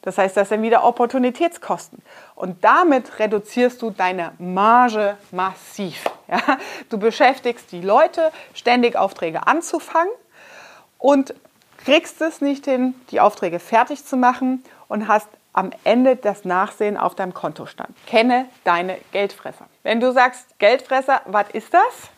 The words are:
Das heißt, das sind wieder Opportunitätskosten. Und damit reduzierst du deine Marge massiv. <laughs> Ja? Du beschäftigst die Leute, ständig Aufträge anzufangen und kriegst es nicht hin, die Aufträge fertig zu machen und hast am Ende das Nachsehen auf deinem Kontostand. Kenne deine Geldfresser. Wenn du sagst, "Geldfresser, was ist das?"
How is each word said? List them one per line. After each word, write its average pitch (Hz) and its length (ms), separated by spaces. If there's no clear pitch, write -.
Das 190 160
heißt, 196 180
das 202 140
sind 214 100
wieder 220 240
Opportunitätskosten. 247 1160
Und - 280
damit 277 560
reduzierst 220 600
du 226 100
deine 185 480
Marge 208 760
massiv. 185 760
<laughs> - 200
Ja? 262 300
Du 220 80
beschäftigst 233 760
die 175 80
Leute, 311 500
ständig 240 420
Aufträge 170 500
anzufangen 330 680
und 277 360
kriegst 311 380
es 320 180
nicht 277 240
hin, 254 300
die - 100
Aufträge 185 380
fertig 247 480
zu 269 100
machen 254 480
und 214 180
hast 220 220
am 185 180
Ende 254 320
das 208 280
Nachsehen 196 520
auf - 180
deinem 185 200
Kontostand. - 560
Kenne 247 400
deine 180 320
Geldfresser. - 540
Wenn 226 180
du 254 120
sagst, 254 460
"Geldfresser, 262 680
was 208 240
ist - 240
das?" 427 440